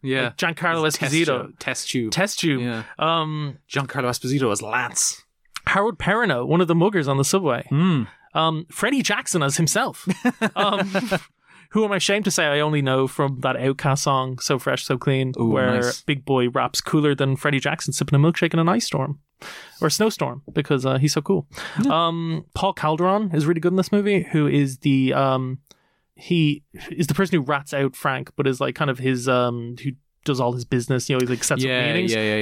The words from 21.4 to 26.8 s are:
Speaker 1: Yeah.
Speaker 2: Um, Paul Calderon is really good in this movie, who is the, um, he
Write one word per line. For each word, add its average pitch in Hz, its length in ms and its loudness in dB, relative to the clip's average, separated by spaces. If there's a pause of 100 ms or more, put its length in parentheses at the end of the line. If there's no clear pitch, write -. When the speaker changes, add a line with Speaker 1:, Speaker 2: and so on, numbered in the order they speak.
Speaker 1:
Yeah. 170 260 2
Speaker 2:
Um, 165 460 -4
Paul 190 200 -2
Calderon 180 600 0
is 151 120 2
really 165 160 2
good 175 100 2
in 185 60 2
this 185 140 0
movie, 202 400 2
who 151 160 2
is 139 320 2
the, 131 340 2
um, 131 460 0 (560)
he 156 480 0 (280)